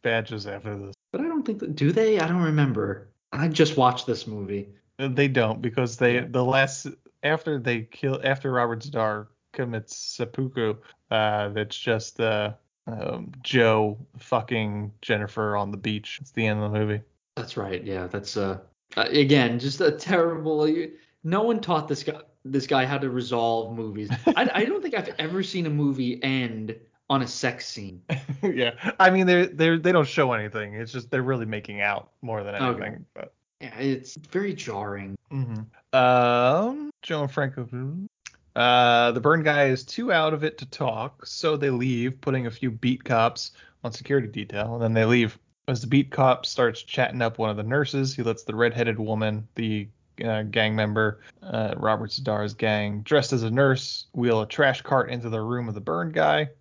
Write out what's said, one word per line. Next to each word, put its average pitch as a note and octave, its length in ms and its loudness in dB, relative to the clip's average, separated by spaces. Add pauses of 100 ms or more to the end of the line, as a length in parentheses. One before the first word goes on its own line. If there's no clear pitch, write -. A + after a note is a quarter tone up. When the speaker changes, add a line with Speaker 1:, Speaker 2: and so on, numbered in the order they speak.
Speaker 1:
badges A2+ 440 -2
after G2+ 320 -10
this. G2 160 -12 (180)
Speaker 2:
But A3+ 100 -4
I - 20 -2
don't D#4+ 200 -2
think G#3 140 -4
that, D#3 160 -6
do C#3+ 160 2
they? A3 300 4
I D#3+ 80 0
don't F3 160 2
remember. B2 640 0 (240)
I D3+ 160 0
just D#3 280 4
watched B2 300 4
this A#2 220 -4
movie. G2+ 400 -6 (320)
Speaker 1:
Uh, C3+ 80 -2
they C#3 180 4
don't, A#2 340 2
because A#2 360 -2
they, B2 180 4
Speaker 2:
Yeah. B2 160 2
Speaker 1:
the B2 140 2
last, C3+ 420 2 (380)
after D#3 340 0
they A#2 240 -2
kill, C3+ 400 -4
after C3+ 300 0
Robert A#2+ 300 0
Zadar A2 440 -2 (260)
commits A#2 440 -6
seppuku, A#2+ 760 -4 (360)
uh, G#2+ 380 2
that's G#2+ 280 -4
just, A2+ 440 -2
uh, G#2+ 320 0 (340)
um, - 460 -8 (100)
Joe A2 560 4 (200)
fucking G#2+ 760 -2 (100)
Jennifer G#2 540 -2
on G2+ 160 -2
the G2+ 40 -8
beach. G#2 440 -6
It's - 100 -16
the A2+ 160 -2
end G#2+ 160 0
of G#2 100 -2
the G#2+ 60 0
movie. G#2+ 240 0 (340)
Speaker 2:
That's A2+ 200 -10
right. F#2+ 280 -6
Yeah, F#2 220 -6
that's, G2 300 -8
uh, G2 220 -2 (380)
uh, - 140 0
again, C3+ 480 4
just C3+ 220 -4
a D#3+ 120 4
terrible, D#3+ 760 0
you, D#3+ 240 -2 (320)
no F#3 180 0
one A3+ 180 0
taught D#3 280 -2
this C#3 160 -4
guy, - 160 -6 (240)
this C3+ 220 -2
guy C3 200 2
how C3+ 120 -2
to C3+ 120 -2
resolve A#2 680 -2
movies. G#2+ 340 -8
Speaker 1:
<laughs> - 180 -2
Speaker 2:
I, C4 260 4
I G#3 100 2
don't F#4 160 -2
think D#4 140 -6
I've F#3+ 240 -6
ever E3+ 240 -4
seen F3+ 240 -4
a D3+ 40 -2
movie C3+ 520 0
end A2+ 520 -4 (360)
on C3+ 120 2
a A#2 60 -4
sex - 380 -4
scene. F#2+ 420 -14
Speaker 1:
<laughs> - 40 -2 (300)
Yeah. B2+ 560 -2
I F#3 120 8
mean, F#3 160 4
they're, F3+ 200 6
they're, E3 320 4
they F3 140 4
don't D3+ 160 6
show C3+ 240 2
anything. G#2+ 420 -4
It's A#2 180 -8
just B2 180 -8
they're C3 120 0
really B2+ 220 -2
making G#2+ 380 -6
out G2+ 300 -2 (100)
more A2+ 200 -6
than G2+ 120 -8
Speaker 2:
Okay. G2+ 100 -2 (200)
Speaker 1:
anything. G#2+ 200 -12 (100)
But - 200 -14 (260)
Speaker 2:
Yeah, A2+ 180 -14
it's B2+ 380 -4
very F#3 380 -6
jarring. G2+ 600 -8 (160)
Speaker 1:
Mm-hmm. A#2 300 -6 (340)
Um, B2+ 960 4 (120)
Joe D#3 200 -4
and C#3 80 -2
Franco. C3+ 380 -4 (880)
Uh, A#2+ 560 6
the A#2+ 80 0
burn D#3 220 4
guy D3 240 4
is C3 180 2
too B3 280 -6
out D#3+ 220 4
of D3 80 -4
it D3+ 160 -4
to C3 80 -14
talk, A#2+ 600 -6
so D#3 300 -2
they C#3 140 0
leave, B2+ 500 -2
putting C3 260 -2
a A#2 40 -4
few A#2+ 200 -4
beat B2 340 -2
cops A#2 480 2 (320)
on A#2 80 -4
security C3+ 360 0
detail, G#2 460 -6
and A#2 80 -4
then A2+ 120 2
they A2+ 100 6
leave. A2+ 340 4 (300)
As A#2+ 140 -2
the - 40 -8
beat C3+ 240 2
cop C3 360 2
starts A#2 360 0
chatting B2 400 -2
up A2+ 160 -2
one A2 120 0
of G#2 60 -2
the G#2 60 -6
nurses, C3+ 520 0
he C3 80 -4
lets A2+ 200 -2
the G#2+ 140 -6
redheaded A#2 420 2
woman, A2 560 -2
the, G#2+ 340 -2 (360)
uh, A2 200 0
gang A2 300 2
member, G#2+ 460 0 (220)
uh, A2 340 -4
Robert G#2+ 340 -2
Zadar's G#2+ 440 -4
gang, G#2 480 -2
dressed C#3 300 2
as B2 120 0
a A2 60 -2
nurse, C3 640 0
wheel A#2+ 260 2
a G#2+ 80 -4
trash C3+ 340 2
cart B2+ 280 2
into A#2+ 180 -6
the A2 120 -4
room A#2+ 280 -4
of G#2 60 -6
the G2+ 60 -8
burn E3 300 -4
guy. D3+ 380 2 (120)